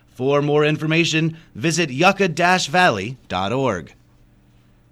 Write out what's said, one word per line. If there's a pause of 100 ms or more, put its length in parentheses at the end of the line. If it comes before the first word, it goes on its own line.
For
more
information, (180)
visit
yucca
dash
valley (100)
dot
org. (1000)